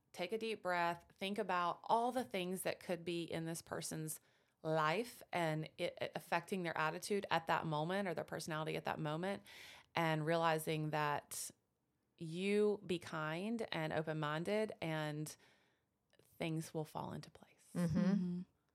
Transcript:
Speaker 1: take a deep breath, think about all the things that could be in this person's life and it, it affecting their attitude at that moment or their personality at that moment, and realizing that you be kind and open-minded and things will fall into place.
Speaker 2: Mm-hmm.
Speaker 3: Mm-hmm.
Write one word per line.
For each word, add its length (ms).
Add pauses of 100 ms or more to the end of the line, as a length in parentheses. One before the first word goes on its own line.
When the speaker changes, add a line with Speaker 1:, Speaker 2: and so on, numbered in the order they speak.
(140)
Speaker 1:
take 180
a 60
deep 240
breath, 400 (180)
think 200
about 480
all 240
the 120
things 400
that 160
could 240
be 200
in 220
this 160
person's 580 (440)
life 580 (100)
and 460
it, 240
it 140
affecting 480
their 140
attitude 520
at 180
that 200
moment 400
or 80
their 80
personality 520
at 100
that 140
moment, 420 (540)
and 300
realizing 640
that 500 (800)
you 680
be 140
kind 720
and 220
open-minded 760 (100)
and 540 (1040)
things 340
will 120
fall 280
into 180
place. 600
Speaker 2:
Mm-hmm. 80
Speaker 3:
Mm-hmm. 400 (360)